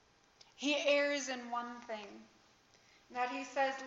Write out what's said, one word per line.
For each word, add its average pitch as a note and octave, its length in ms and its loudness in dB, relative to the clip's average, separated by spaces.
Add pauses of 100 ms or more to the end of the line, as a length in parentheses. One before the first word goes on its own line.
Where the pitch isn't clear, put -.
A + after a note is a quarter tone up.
(560)
he C#4+ 220 2
errs C#4+ 520 4
in B3 220 -6
one A#3+ 300 -4
thing, G#3+ 460 -10 (840)
that B3 200 0
he C4+ 120 -4
says, C4+ 300 2 (140)